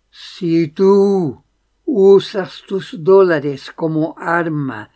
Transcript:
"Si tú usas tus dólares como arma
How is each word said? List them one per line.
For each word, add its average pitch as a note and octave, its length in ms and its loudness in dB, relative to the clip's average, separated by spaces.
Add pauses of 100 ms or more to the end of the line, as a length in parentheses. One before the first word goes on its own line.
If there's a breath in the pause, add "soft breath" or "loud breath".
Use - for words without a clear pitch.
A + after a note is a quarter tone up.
(100 loud breath)
"Si E3 580 -4
tú G3 760 0 (400)
usas G3 840 2
tus E3+ 380 -10
dólares D#3+ 720 2
como D#3+ 440 -4
arma D3+ 760 -4